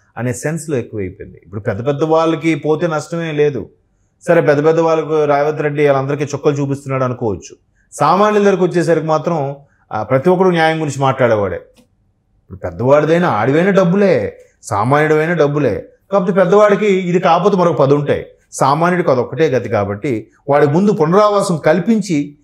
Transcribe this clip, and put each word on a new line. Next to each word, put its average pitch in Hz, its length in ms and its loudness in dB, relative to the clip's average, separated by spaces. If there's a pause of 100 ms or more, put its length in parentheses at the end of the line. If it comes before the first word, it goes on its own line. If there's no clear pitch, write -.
(160)
అనే 123 160 -6
సెన్స్లో 156 440 -6
ఎక్కువైపోయింది. 95 680 -10
ఇప్పుడు 98 160 -12
పెద్ద 113 260 -6
పెద్ద 143 180 -2
వాళ్ళకి 160 500 0
పోతే 151 320 -2
నష్టమే 165 460 -6
లేదు, 147 360 -2 (600)
సరే 170 120 4
పెద్ద 147 240 2
పెద్ద 160 160 2
వాళ్ళకు 156 440 0
రేవంత్ 147 360 0
రెడ్డి 147 260 0
వాళ్ళందరికీ 139 380 0
చుక్కలు 143 280 -2
చూపిస్తున్నాడు 135 520 -4
అనుకోవచ్చు, 123 520 -6 (360)
సామాన్యుల 202 520 2
దగ్గరకు 190 200 2
వచ్చేసరికి 160 420 0
మాత్రం 151 500 -2 (360)
ఆ, 107 100 -4
ప్రతి 131 280 0
ఒక్కడు 185 180 2
న్యాయం 160 320 2
గురించి 139 200 -4
మాట్లాడేవాడే. 113 560 0
ఇప్పుడు - 1000 -20
పెద్దవాడిదైనా 147 680 0
ఆడివైనా 135 420 0
డబ్బులే, 180 680 0 (240)
సామాన్యుడివైనా 151 680 0
డబ్బులే. 147 560 0 (240)
కాకపోతే 190 200 0
పెద్దవాడికి 202 540 4
ఇది 185 320 0
కాకపోతే 180 380 2
మరొక 170 220 2
పది 139 160 2
ఉంటాయి, 143 320 -2 (260)
సామాన్యుడికి 165 580 0
అదొక్కటే 135 380 0
గతి. 123 200 -2
కాబట్టి 104 640 -4 (180)
వాడి 147 180 4
ముందు 185 260 2
పునరావాసం 190 640 2
కల్పించి 170 880 -2